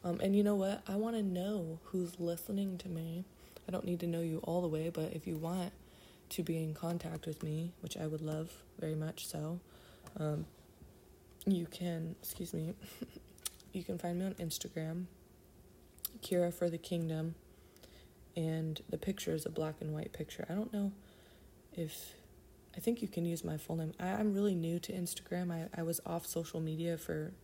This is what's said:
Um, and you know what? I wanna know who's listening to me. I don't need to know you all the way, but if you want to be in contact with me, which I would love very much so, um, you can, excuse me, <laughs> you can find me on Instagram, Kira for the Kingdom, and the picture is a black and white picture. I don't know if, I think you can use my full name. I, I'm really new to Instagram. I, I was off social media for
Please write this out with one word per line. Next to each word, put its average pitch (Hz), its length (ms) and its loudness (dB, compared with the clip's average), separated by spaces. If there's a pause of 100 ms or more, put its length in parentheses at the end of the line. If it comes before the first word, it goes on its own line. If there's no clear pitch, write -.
Um, 175 180 2
and 196 140 6
you 208 80 10
know 208 120 6
what? 196 320 2
I 196 80 -2
wanna 220 280 2
know 180 640 0
who's 175 340 0
listening 185 600 0
to 185 100 -8
me. 165 360 -2 (420)
I - 40 -2
don't 180 140 0
need 175 160 2
to 175 60 2
know 170 140 2
you 165 220 2
all 175 180 4
the 175 60 2
way, 156 220 2
but 160 240 0
if 156 120 -4
you 175 100 0
want 175 360 0 (580)
to - 140 0
be 165 140 2
in 160 160 0
contact 165 520 -2
with 156 180 -4
me, 160 280 0 (100)
which 170 160 -6
I 160 100 0
would 156 140 0
love 156 300 -2 (280)
very 156 160 2
much 156 320 -2
so, 156 320 -2 (600)
um, 151 260 2 (1000)
you 180 200 6
can, 165 560 -2
excuse - 320 -6
me, 160 200 0 (500)
<laughs> - 500 -12
you 180 100 -2
can 185 140 -2
find 175 220 0
me 190 60 0
on 190 80 0
Instagram, 165 720 -4 (1160)
Kira 175 320 4
for 175 160 2
the 165 80 0
Kingdom, 165 580 2 (1000)
and 160 500 2
the - 120 0
picture 190 340 0
is 156 120 0
a - 40 0
black 156 320 0
and 156 120 -2
white 156 200 -4
picture. - 340 -6
I 165 60 -2
don't 208 180 0
know 202 200 2 (840)
if, - 400 -6 (640)
I - 40 -8
think 233 220 4
you 208 60 0
can 170 180 2
use 170 180 2
my 156 140 0
full 165 200 -2
name. 160 220 0
I, 180 100 0
I'm 208 240 4
really 196 200 6
new 170 260 2
to - 140 -4
Instagram. 180 580 -2
I, 165 160 -2 (120)
I 165 40 0
was 170 220 2
off 170 220 -2
social 165 320 -2
media 160 380 2
for 160 360 -2 (100)